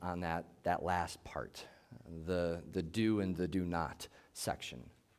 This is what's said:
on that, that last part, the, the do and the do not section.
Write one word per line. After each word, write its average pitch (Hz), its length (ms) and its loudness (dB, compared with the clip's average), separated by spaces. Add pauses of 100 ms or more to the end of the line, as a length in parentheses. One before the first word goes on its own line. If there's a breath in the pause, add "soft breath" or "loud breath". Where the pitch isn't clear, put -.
on 90 180 -2
that, 85 240 0 (200)
that 87 180 4
last 87 420 2
part, - 400 -8 (640 loud breath)
the, 87 340 2 (120)
the 92 100 2
do 107 380 2
and 92 140 2
the 87 140 2
do 90 160 2
not 85 420 0 (280 loud breath)
section. - 480 -4 (360)